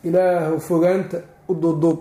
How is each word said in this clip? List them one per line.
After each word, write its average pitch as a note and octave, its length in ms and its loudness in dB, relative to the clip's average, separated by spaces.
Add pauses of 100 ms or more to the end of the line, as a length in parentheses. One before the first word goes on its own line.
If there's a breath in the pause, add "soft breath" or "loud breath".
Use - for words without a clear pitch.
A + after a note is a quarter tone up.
Ilaahu E3+ 560 0
fogaanta F3 580 0 (300)
u F#3 60 0
duuduub D#3+ 460 0